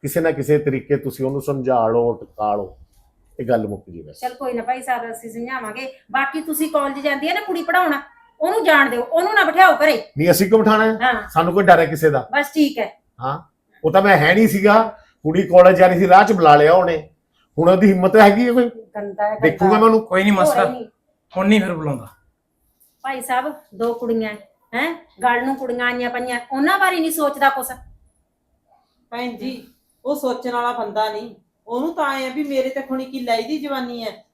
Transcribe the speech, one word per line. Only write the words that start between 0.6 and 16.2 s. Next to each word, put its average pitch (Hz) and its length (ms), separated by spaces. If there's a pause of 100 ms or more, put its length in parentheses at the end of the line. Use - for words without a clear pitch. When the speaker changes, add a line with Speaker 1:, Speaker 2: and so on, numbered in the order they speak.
Speaker 1:
ਤੁਸੀਂ 131 300
ਉਹਨੂੰ 139 160
ਸਮਝਾ 127 460
ਲਓ, 120 240
ਟਿਕਾ 107 420
ਲਓ, 98 240 (640)
ਇਹ 123 60
ਗੱਲ 113 220
ਮੁੱਕ 98 220
ਜੀ 85 120
ਬਸ। - 180
Speaker 2:
ਚੱਲ 247 140
ਕੋਈ 254 180
ਨਾ 233 100
ਭਾਈ 254 200
ਸਾਹਿਬ, 240 280
ਅਸੀਂ 226 200
ਸਮਝਾਵਾਂਗੇ। 240 600 (180)
ਬਾਕੀ 269 300
ਤੁਸੀਂ 311 300
ਕਾਲਜ 285 280
ਜਾਂਦੀ 277 300
ਹੈ 359 60
ਨਾ 403 60
ਕੁੜੀ 381 220
ਪੜ੍ਹਾਉਣ, 330 320 (460)
ਉਹਨੂੰ 370 240
ਜਾਣ 285 260
ਦਿਓ, 240 120
ਉਹਨੂੰ 349 320
ਨਾ 392 100
ਬਿਠਾਓ 320 400
ਘਰੇ। 294 180 (160)
Speaker 1:
ਨਹੀਂ, 170 120
ਅਸੀਂ 185 180
ਕਿਉਂ 220 100
ਬਿਠਾਣਾ 214 260
ਹੈ? 220 180
Speaker 2:
ਹਾਂ। 240 260
Speaker 1:
ਸਾਨੂੰ 170 240
ਕੋਈ 190 120
ਡਰ 175 140
ਹੈ 165 80
ਕਿਸੇ 156 240
ਦਾ? 131 180 (100)
Speaker 2:
ਬਸ 285 80
ਠੀਕ 294 320
ਹੈ। - 240 (180)
Speaker 1:
ਹਾਂ, 135 180 (460)
ਉਹ 156 60
ਤਾਂ 190 120
ਮੈਂ 196 140
ਹੈ 156 180
ਨਹੀਂ 220 140
ਸੀਗਾ, 208 480 (260)
ਕੁੜੀ 165 200
ਕਾਲਜ 180 360
ਜਾ 185 80
ਰਹੀ 180 120
ਸੀ, 185 100
ਰਾਹ 190 160